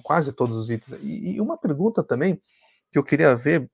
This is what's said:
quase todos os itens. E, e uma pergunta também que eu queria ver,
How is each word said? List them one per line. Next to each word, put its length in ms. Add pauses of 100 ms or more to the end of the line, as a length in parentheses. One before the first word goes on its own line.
quase 300
todos 240
os 140
itens. 320
E, 320
e 60
uma 180
pergunta 440
também 380 (500)
que 80
eu 60
queria 320
ver, 380